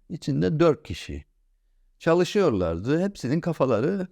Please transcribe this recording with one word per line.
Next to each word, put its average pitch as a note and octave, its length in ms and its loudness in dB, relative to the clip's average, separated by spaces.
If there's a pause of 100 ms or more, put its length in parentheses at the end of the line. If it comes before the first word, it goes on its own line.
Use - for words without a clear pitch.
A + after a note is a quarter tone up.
İçinde D#3 500 -2
dört D#3+ 240 4
kişi C#2+ 420 -12 (760)
çalışıyorlardı. D3 1040 2
Hepsinin E3 380 -4
kafaları D#3 720 0